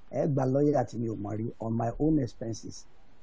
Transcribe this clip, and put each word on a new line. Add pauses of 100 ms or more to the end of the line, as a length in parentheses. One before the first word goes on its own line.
(100)
ẹ
gba
lọ́yà
tí
mi
ò
mọ̀
rí
on
my
own
expenses. (360)